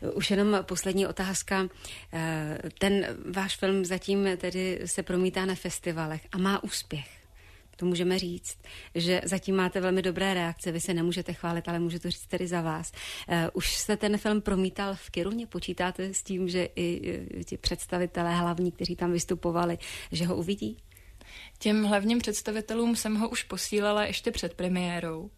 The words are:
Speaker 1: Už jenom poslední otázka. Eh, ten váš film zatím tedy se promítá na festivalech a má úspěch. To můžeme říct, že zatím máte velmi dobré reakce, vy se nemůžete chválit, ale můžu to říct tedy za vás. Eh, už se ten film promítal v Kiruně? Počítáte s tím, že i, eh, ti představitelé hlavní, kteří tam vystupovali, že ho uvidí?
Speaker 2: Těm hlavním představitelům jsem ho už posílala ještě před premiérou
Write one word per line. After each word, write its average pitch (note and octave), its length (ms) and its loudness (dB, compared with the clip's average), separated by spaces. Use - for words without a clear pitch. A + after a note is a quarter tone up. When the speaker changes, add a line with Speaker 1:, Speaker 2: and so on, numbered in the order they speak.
Speaker 1:
Už G3+ 180 0
jenom G3+ 300 6
poslední F#3+ 460 0
otázka. F#3+ 600 0
Eh, D#3+ 440 -2
ten G3+ 280 4
váš F#3+ 260 -2
film F#3+ 280 2
zatím G3 420 2
tedy F#3 480 -2
se F3 180 -2
promítá F#3 420 2
na F#3 100 2
festivalech D#3+ 760 -4
a G3 60 -2
má G3 260 2
úspěch. - 440 -6
To F3 80 -2
můžeme F3+ 340 2
říct, F3 380 -6
že F3 300 2
zatím F#3+ 300 0
máte F#3 260 4
velmi F#3 200 4
dobré F#3 320 2
reakce, E3+ 380 0
vy E3 80 0
se F3 140 0
nemůžete E3+ 400 0
chválit, E3+ 360 -2
ale E3+ 100 0
můžu E3+ 200 0
to F3+ 100 -4
říct - 160 -4
tedy F3+ 220 -2
za E3+ 140 0
vás. D#3+ 300 -2
Eh, E3+ 260 2
už - 220 0
se G#3 220 0
ten G#3 200 2
film G#3+ 240 2
promítal G3 540 0
v - 140 -14
Kiruně? G#3+ 380 -2
Počítáte F#3 640 -2
s - 100 -2
tím, F#3 260 0
že F3+ 260 0
i, - 440 -2
eh, F3 40 -6
ti - 140 -8
představitelé F3 800 0
hlavní, F3 360 2
kteří E3+ 240 -4
tam F3 160 2
vystupovali, E3+ 680 0
že E3 140 0
ho F3+ 100 0
uvidí? G3+ 420 -2
Speaker 2:
Těm G#3+ 240 4
hlavním G#3 360 4
představitelům A3 760 0
jsem A3 200 0
ho A3 140 2
už A#3+ 140 -2
posílala G#3 640 2
ještě - 260 -2
před - 220 -4
premiérou F3 840 -2